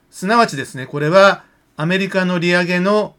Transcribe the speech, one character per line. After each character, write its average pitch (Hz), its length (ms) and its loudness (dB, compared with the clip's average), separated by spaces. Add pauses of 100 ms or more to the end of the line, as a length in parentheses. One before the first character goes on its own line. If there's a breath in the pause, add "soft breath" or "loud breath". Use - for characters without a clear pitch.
す - 160 -12
な 220 120 0
わ 226 100 4
ち 143 100 -10
で 131 80 -6
す - 100 -14
ね、 131 120 -12
こ 143 120 -8
れ 147 80 0
は 190 360 4 (320 soft breath)
ア 151 100 -6
メ 185 140 0
リ 190 100 -4
カ 190 160 -2
の 180 140 -2
利 175 140 0
上 180 120 0
げ 180 140 -2
の 202 400 -2